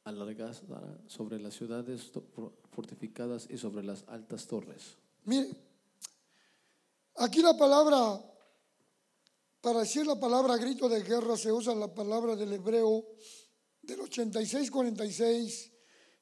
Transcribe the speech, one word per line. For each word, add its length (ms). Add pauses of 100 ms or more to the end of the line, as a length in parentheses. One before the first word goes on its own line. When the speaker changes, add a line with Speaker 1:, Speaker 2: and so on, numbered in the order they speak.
Speaker 1:
alargada 480 (560)
sobre 320
las 140
ciudades 580
to-, 480 (100)
fortificadas 760
y 80
sobre 260
las 240
altas 400
torres. 520 (260)
Speaker 2:
Mire, 260 (1600)
aquí 260
la 160
palabra, 680 (1400)
para 180
decir 260
la 140
palabra 380
grito 320
de 120
guerra, 360
se 120
usa 240
la 180
palabra 440
del 160
hebreo 640 (640)
del 200
ochenta 420
y 40
seis 240
cuarenta 340
y 80
seis, 600 (500)